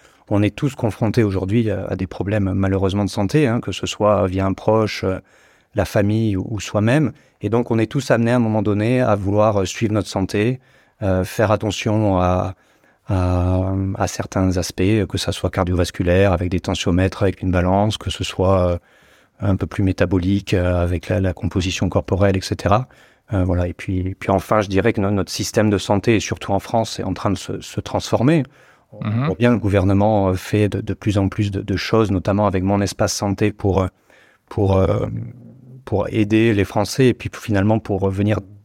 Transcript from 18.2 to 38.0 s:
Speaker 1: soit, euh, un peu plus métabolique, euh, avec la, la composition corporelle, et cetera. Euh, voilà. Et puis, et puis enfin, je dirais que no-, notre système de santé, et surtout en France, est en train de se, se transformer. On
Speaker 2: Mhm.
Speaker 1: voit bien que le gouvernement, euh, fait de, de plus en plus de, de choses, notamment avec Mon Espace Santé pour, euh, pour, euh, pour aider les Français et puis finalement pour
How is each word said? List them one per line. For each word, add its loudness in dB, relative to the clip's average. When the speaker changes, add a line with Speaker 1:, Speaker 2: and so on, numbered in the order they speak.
Speaker 1:
soit, 2
euh, 0
un 0
peu -4
plus -4
métabolique, 0
euh, 2
avec -2
la, 0
la 0
composition -2
corporelle, 0
et -4
cetera. -2
Euh, 0
voilà. 0
Et -8
puis, -4
et -4
puis -4
enfin, 2
je -2
dirais 2
que -4
no-, 0
notre -2
système 0
de 4
santé, 2
et 0
surtout -6
en 2
France, -4
est -6
en -4
train -2
de -2
se, -10
se -8
transformer. 0
On -8
Speaker 2:
Mhm. -2
Speaker 1:
voit -2
bien 4
que 4
le 0
gouvernement, 2
euh, 2
fait 0
de, -4
de -6
plus -2
en 2
plus -2
de, -4
de -2
choses, 2
notamment 0
avec 0
Mon 2
Espace -2
Santé 0
pour, 0
euh, 2
pour, 2
euh, 2
pour -2
aider 2
les 2
Français 0
et 4
puis -10
finalement 0
pour -2